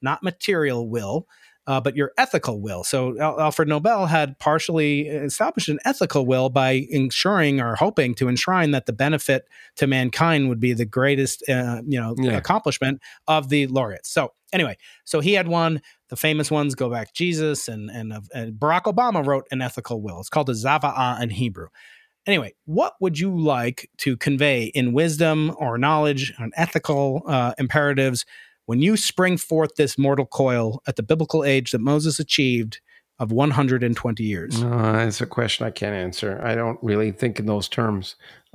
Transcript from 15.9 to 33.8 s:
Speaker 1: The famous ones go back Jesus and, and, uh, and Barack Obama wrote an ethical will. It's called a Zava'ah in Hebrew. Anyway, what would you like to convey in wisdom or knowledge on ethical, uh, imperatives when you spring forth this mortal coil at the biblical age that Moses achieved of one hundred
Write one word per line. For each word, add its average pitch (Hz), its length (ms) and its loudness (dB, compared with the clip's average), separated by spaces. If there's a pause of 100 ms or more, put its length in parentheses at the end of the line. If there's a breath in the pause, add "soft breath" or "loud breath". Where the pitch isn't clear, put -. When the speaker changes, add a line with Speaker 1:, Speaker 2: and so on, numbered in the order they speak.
Speaker 1:
The 120 80 -10
famous 151 340 0
ones 147 240 0
go 123 140 -2
back 117 240 -8
Jesus 156 560 -2
and, 107 200 -10
and, 110 220 -10
uh, 107 80 -10 (140)
and 113 260 -8
Barack 160 240 2
Obama 208 420 0
wrote 135 260 0
an 131 100 -4
ethical 120 400 -6
will. 90 180 -10
It's 98 80 -14
called 147 220 -2
a 127 40 0
Zava'ah 131 680 0
in 117 60 -2
Hebrew. 107 380 -4 (580 loud breath)
Anyway, 151 280 0 (120)
what 190 360 -2
would 170 180 0
you 185 180 -2
like 131 600 -2
to 131 180 -2
convey 135 500 0
in 123 280 0
wisdom 156 640 2
or 120 200 -2
knowledge 143 600 0
on 113 160 -8
ethical, 147 720 -2
uh, 123 320 0
imperatives 135 680 0 (400 loud breath)
when 117 160 0
you 202 160 4
spring 180 400 0
forth 160 380 -2
this 143 220 2
mortal 139 280 2
coil 120 600 0
at 135 80 -4
the 117 80 -4
biblical 160 400 2
age 135 280 2
that 123 100 0
Moses 151 380 2
achieved 123 600 0 (400 soft breath)
of 113 120 -2
one 135 200 4
hundred 127 320 2